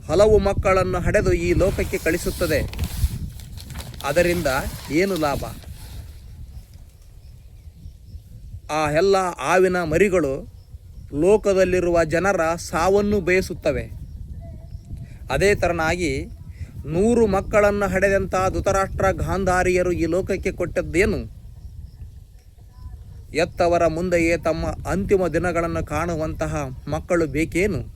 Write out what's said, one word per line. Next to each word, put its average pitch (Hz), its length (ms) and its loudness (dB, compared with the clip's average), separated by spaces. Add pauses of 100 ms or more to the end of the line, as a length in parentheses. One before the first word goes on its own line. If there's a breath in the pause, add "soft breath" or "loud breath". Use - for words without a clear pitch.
ಹಲವು 202 320 6
ಮಕ್ಕಳನ್ನು 190 600 2
ಹಡೆದು 185 340 0
ಈ 175 200 2
ಲೋಕಕ್ಕೆ 190 440 0
ಕಳಿಸುತ್ತದೆ. 165 640 -2 (1400)
ಅದರಿಂದ 170 440 2 (420)
ಏನು 185 240 2
ಲಾಭ? 143 280 0 (3250)
ಆ 151 200 0
ಎಲ್ಲ 190 260 4 (220)
ಹಾವಿನ 180 440 4
ಮರಿಗಳು 165 500 2 (800)
ಲೋಕದಲ್ಲಿರುವ 180 880 4
ಜನರ 170 380 2 (140)
ಸಾವನ್ನು 196 680 2
ಬಯಸುತ್ತವೆ. 175 640 0 (1500 loud breath)
ಅದೇ 185 240 4
ತರನಾಗಿ 170 560 0 (720 loud breath)
ನೂರು 214 420 4
ಮಕ್ಕಳನ್ನು 202 600 4
ಹಡೆದಂಥ 190 480 2 (140)
ಧೃತರಾಷ್ಟ್ರ 190 640 2
ಗಾಂಧಾರಿಯರು 180 800 2
ಈ 165 140 0
ಲೋಕಕ್ಕೆ 185 460 0
ಕೊಟ್ಟದ್ದೇನು? 175 680 0 (2250)
ಎತ್ತವರ 170 520 2
ಮುಂದೆಯೇ 170 500 2
ತಮ್ಮ 165 280 -2 (220)
ಅಂತಿಮ 185 400 2
ದಿನಗಳನ್ನು 165 580 0
ಕಾಣುವಂತಹ 156 680 -4 (320)
ಮಕ್ಕಳು 165 400 0
ಬೇಕೇನು? 156 540 0 (140)